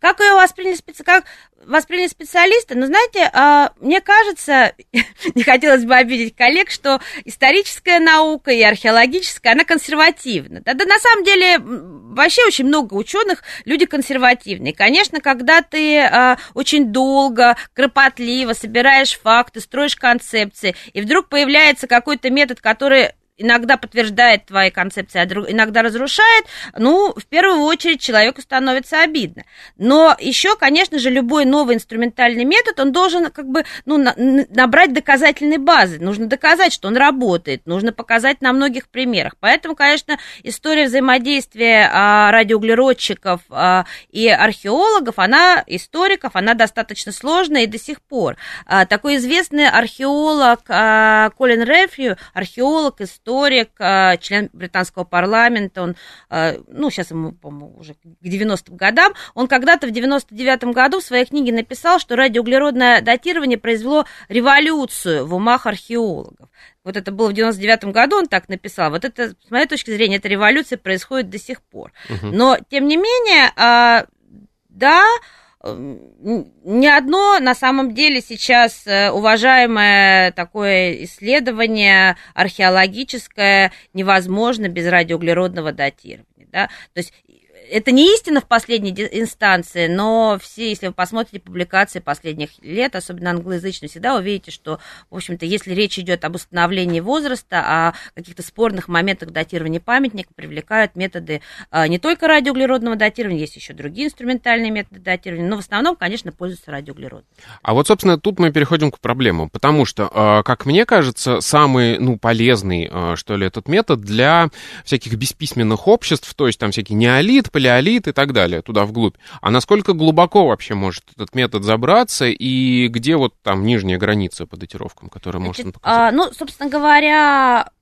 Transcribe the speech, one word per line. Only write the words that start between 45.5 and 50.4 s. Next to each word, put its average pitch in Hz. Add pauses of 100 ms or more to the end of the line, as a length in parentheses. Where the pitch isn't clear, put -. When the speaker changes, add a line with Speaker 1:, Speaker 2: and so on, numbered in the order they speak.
Speaker 1:
историков, 349
она 202
достаточно 220
сложная 302
и 226
до 220
сих 294
пор. 202 (300)
А, 190
такой 285
известный 294
археолог, 269 (100)